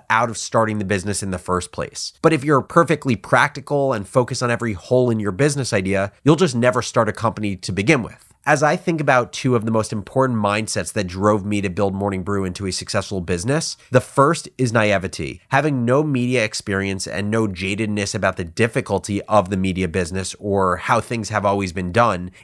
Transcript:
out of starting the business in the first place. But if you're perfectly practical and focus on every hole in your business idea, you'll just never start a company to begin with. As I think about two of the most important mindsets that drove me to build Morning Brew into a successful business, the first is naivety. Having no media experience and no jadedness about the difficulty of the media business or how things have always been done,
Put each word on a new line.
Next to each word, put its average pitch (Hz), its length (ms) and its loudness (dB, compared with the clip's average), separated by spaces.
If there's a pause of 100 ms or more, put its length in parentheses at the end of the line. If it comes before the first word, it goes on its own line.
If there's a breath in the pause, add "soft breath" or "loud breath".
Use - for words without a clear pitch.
(100)
out 113 180 4
of 110 80 -8
starting 110 400 0
the 107 80 -2
business 95 380 -2
in 98 80 -6
the 90 80 -4
first 90 340 -4
place. - 480 -8
But 160 140 4
if 135 100 -2
you're 143 160 4
perfectly 147 560 2
practical 139 800 0
and 101 120 -4
focus 127 360 0
on 120 80 0
every 117 240 -2
hole 123 340 2
in 113 100 2
your 101 140 -2
business 139 400 0
idea, 98 400 0 (120)
you'll 156 120 6
just 156 180 2
never 123 280 2
start 113 260 0
a 104 60 -2
company 104 420 -2
to - 160 -8
begin 110 300 2
with. - 240 -14 (200)
As 147 160 4
I 151 120 4
think 165 280 -2
about 131 320 2
two 127 200 0
of 113 120 0
the 113 40 0
most 110 220 0
important 120 460 -2
mindsets 104 560 -2
that 104 120 -2
drove 95 380 2
me 104 160 0
to 98 80 0
build 95 260 -2
Morning 98 280 -2
Brew 98 240 -2
into 92 200 -6
a 92 60 -2
successful - 480 -4
business, 92 560 -2 (140 soft breath)
the 127 100 4
first - 560 0
is 123 160 0
naivety. 98 800 0
Having 139 340 2
no 131 180 4
media 123 400 0
experience 98 640 -4
and 101 240 -4
no 110 160 2
jadedness 101 680 -4
about 95 240 0
the 92 60 -6
difficulty 101 800 -2
of 101 260 2
the 98 80 -2
media 92 300 0
business 92 520 -4
or 95 380 0
how 117 240 0
things 110 260 -6
have 101 160 -2
always 98 300 0
been 90 180 -4
done, 95 380 2 (140)